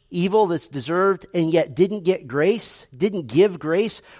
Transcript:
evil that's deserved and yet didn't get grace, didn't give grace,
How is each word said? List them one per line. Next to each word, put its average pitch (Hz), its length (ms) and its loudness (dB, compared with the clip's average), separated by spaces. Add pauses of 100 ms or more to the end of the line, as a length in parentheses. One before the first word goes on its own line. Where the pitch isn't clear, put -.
evil 190 380 2
that's 170 220 -4
deserved 175 640 -2
and 165 180 0
yet 156 240 0
didn't 190 280 0
get 180 240 -2
grace, 160 680 -2
didn't 170 320 -2
give 175 320 2
grace, 175 420 -2 (180)